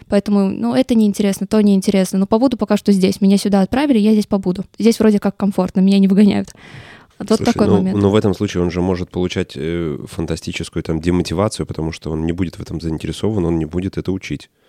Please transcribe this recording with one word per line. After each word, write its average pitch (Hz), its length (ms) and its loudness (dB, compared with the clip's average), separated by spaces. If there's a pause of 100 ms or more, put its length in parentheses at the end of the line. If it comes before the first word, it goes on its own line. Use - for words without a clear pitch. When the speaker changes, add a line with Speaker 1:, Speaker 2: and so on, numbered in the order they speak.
Speaker 1:
поэтому, 202 420 0
ну, 240 240 -4
это 254 200 2
неинтересно, 202 520 0
то 220 160 2
неинтересно, 190 560 2
ну, 190 80 0
побуду 240 320 2
пока 208 180 0
что 202 160 2
здесь, 190 300 2
меня 196 160 4
сюда 196 240 2
отправили, 254 360 0
я 214 140 4
здесь 208 140 2
побуду. 190 400 -4 (120)
Здесь 220 220 4
вроде 214 180 4
как - 180 -4
комфортно, 185 440 -2
меня 196 180 4
не 196 80 6
выгоняют. 196 480 2 (640)
Вот - 100 -8
Speaker 2:
Слушай, 226 240 2
Speaker 1:
такой 107 140 0
Speaker 2:
ну, 95 120 4
Speaker 1:
момент. 95 200 0
Speaker 2:
ну, 101 120 4
в 101 40 4
этом 107 200 2
случае 95 280 -2
он 87 80 0
же 87 100 -4
может 90 300 -2
получать, 92 460 -4
э, 80 500 -4
фантастическую 82 800 -6
там 80 160 -4
демотивацию, 87 680 -2
потому 80 240 -6
что 78 220 -10
он 80 140 -4
не 85 60 -2
будет 85 260 -6
в - 40 -14
этом 82 180 -10
заинтересован, 82 640 -4
он 85 140 0
не 80 60 -2
будет 90 340 -6
это 90 140 -4
учить. - 380 -10 (180)